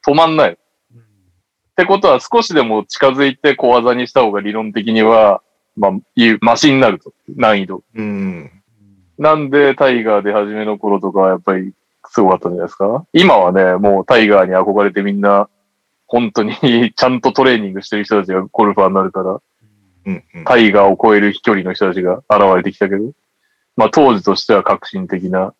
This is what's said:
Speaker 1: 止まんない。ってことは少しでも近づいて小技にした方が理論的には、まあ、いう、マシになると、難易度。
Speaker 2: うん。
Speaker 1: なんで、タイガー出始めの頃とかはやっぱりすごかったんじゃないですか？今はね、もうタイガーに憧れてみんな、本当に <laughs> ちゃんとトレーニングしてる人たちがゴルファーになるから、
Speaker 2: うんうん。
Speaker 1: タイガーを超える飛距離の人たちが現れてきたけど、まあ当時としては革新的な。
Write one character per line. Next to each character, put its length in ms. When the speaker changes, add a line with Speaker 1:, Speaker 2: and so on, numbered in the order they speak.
Speaker 1:
止 120
ま 100
ん 100
な 120
い。 60
っ 40
て 100
こ 140
と 80
は 120
少 220
し 140
で 80
も 220
近 240
づ 180
い 100
て 180
小 140
技 240
に 140
し 60
た 80
方 100
が 100
理 100
論 220
的 200
に 100
は、 400
ま 140
あ、 20
い 140
う、 120
マ 160
シ 140
に 80
な 100
る 100
と、 140
難 220
易 100
度。 160
Speaker 2:
う 60
ん。 500
Speaker 1:
な 180
ん 140
で、 260
タ 140
イ 140
ガ 160
ー 40
出 100
始 200
め 120
の 120
頃 220
と 120
か 80
は 100
や 60
っ 60
ぱ 140
り 180
す 140
ご 80
か 60
っ 40
た 100
ん 40
じ 20
ゃ 40
な 60
い 20
で 40
す 40
か？ 380
今 240
は 140
ね、 240
も 260
う 40
タ 120
イ 100
ガ 160
ー 20
に 60
憧 320
れ 80
て 100
み 120
ん 80
な、 280
本 240
当 120
に 100
<laughs> 420
ち 80
ゃ 60
ん 120
と 100
ト 120
レ 100
ー 40
ニ 120
ン 40
グ 80
し 80
て 80
る 60
人 160
た 60
ち 80
が 180
ゴ 140
ル 80
フ 80
ァ 40
ー 40
に 60
な 80
る 80
か 120
ら、 180
Speaker 2:
う 60
ん 120
う 60
ん。 20
Speaker 1:
タ 140
イ 140
ガ 180
ー 40
を 80
超 140
え 60
る 100
飛 100
距 120
離 100
の 100
人 140
た 60
ち 100
が 260
現 120
れ 80
て 80
き 60
た 120
け 80
ど、 160
ま 100
あ 40
当 240
時 100
と 120
し 100
て 80
は 100
革 220
新 220
的 220
な。 300